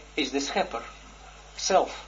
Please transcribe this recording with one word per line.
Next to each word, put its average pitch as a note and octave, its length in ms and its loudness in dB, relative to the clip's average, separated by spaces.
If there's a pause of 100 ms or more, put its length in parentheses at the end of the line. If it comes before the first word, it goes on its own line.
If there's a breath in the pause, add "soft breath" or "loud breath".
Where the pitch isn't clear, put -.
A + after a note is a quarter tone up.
(140)
is C3 160 0
de C#3 100 2
schepper - 420 -2 (720)
zelf. - 540 4